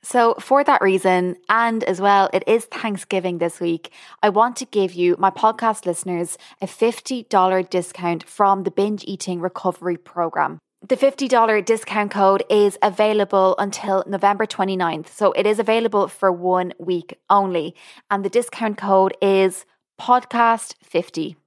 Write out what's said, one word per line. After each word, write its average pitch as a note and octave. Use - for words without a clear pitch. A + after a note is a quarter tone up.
So A#3
for C#4
that C#4
reason, F#3
and A3+
as F3+
well, G3
it F#3+
is A3+
Thanksgiving F#3+
this E3
week, E3+
I G#3
want A3
to C4
give F#3+
you, F3
my F#3+
podcast A3
listeners, F3
a F#3+
fifty A#3
dollar F#3
discount F3
from G3
the F3+
Binge G#3
Eating F#3
Recovery F3+
Program. D#3+
The B3+
fifty C4+
dollar A3
discount G#3
code G3
is G#3
available G3+
until G3
November G3+
twenty-ninth. F#3
So G3+
it G3
is G#3+
available G#3+
for -
one F3+
week E3+
only. F3+
And G3
the F#3+
discount A3+
code F#3+
is F#3+
podcast A#3
fifty. -